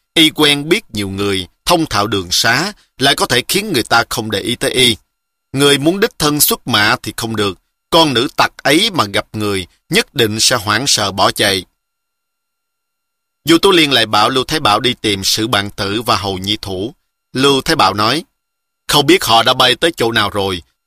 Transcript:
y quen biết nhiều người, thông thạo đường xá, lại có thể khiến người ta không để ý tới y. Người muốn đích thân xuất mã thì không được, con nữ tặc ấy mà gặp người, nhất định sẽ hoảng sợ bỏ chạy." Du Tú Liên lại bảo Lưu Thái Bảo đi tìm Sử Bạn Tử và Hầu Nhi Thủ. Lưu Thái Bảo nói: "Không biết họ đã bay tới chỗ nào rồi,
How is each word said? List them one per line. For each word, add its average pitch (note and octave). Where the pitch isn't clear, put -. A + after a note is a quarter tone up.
y D#3+
quen D3
biết G#3+
nhiều G2+
người, F#2+
thông E3
thạo G2+
đường F#2+
xá, C3
lại C#3
có -
thể B2
khiến G3+
người A2+
ta A#2
không A2
để G2+
ý A#2
tới -
y. A#2+
Người C#3+
muốn E3
đích A3+
thân D3
xuất -
mã A2
thì G#2+
không A2+
được, G2+
con D#3+
nữ A#2+
tặc B2
ấy E3
mà B2
gặp G2+
người, G2+
nhất G#3
định A2
sẽ C3
hoảng G#2
sợ G2+
bỏ G2
chạy." G2
Du D#3+
Tú G4
Liên D#3
lại A#2
bảo G#2+
Lưu C3
Thái D#3
Bảo G#2
đi B2+
tìm G2+
Sử A2
Bạn G2+
Tử G#2
và A#2
Hầu F#2+
Nhi G2+
Thủ. G2
Lưu C3+
Thái D#3+
Bảo G2
nói: A2+
"Không D3
biết F3
họ A2+
đã B2+
bay B2+
tới E3
chỗ A#2
nào G#2+
rồi, G2